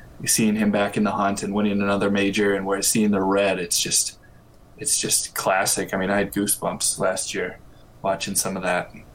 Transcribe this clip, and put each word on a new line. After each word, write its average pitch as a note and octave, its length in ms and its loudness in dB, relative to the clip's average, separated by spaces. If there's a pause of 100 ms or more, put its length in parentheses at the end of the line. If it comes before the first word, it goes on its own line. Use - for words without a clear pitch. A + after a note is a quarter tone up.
(260)
seeing G#2+ 300 2
him G#2 160 2
back G2+ 260 0
in G#2+ 60 2
the G2+ 80 2
hunt G2+ 320 -2
and G2 100 -4
winning G#2 280 2
another G2+ 300 0
major G2+ 440 2
and F#2+ 100 -2
we're G2 160 0
seeing G#2+ 300 4
the G2 100 2
red, F#2+ 380 2
it's F2 220 -2
just, - 380 -2 (580)
it's - 220 -2
just - 340 -2
classic. F#2+ 600 0
I G2 40 -2
mean, F#2 140 0
I G2+ 60 2
had G2 160 0
goosebumps G2+ 640 -2
last F#2 340 -2
year F#2 260 -6 (420)
watching G2 340 -2
some F#2+ 220 -2
of F2+ 60 -6
that. F2+ 280 -2 (240)